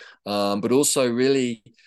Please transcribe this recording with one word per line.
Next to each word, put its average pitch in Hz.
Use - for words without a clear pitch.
um, 101
but 113
also 135
really 123